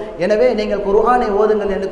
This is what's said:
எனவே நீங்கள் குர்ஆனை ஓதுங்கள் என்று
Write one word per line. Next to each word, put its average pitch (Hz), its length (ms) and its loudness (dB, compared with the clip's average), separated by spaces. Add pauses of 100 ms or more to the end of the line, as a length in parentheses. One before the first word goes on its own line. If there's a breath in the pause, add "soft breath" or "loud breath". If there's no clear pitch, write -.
(180 loud breath)
எனவே 214 360 2
நீங்கள் 208 340 -4
குர்ஆனை 226 440 2
ஓதுங்கள் 208 380 0
என்று 190 220 -4